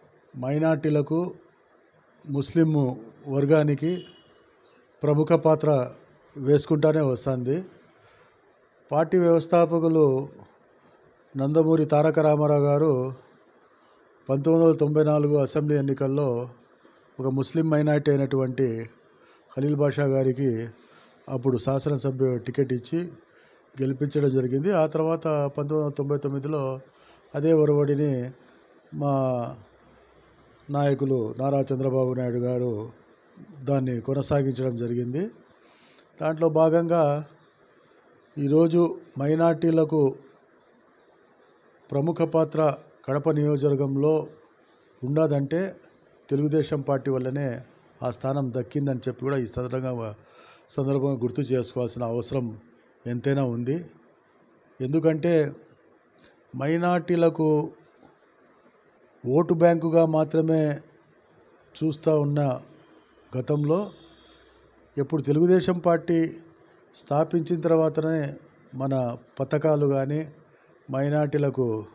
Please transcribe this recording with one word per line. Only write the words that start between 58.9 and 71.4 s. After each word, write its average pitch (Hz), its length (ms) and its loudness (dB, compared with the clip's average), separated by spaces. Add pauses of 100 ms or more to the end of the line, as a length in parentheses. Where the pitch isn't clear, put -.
ఓటు 165 280 2
బ్యాంకుగా 165 520 4
మాత్రమే 156 640 0 (1160)
చూస్తూ 156 360 0
ఉన్న 143 400 -2 (800)
గతంలో, 151 520 -2 (1080)
ఎప్పుడు 143 240 -2
తెలుగుదేశం 175 560 2
పార్టీ 165 480 0 (800)
స్థాపించిన 156 560 -2
తర్వాతనే 160 760 0 (400)
మన 131 420 -4 (240)
పథకాలు 147 460 0
కానీ, 139 420 -2 (640)
మైనారిటీలకు, 139 920 0 (100)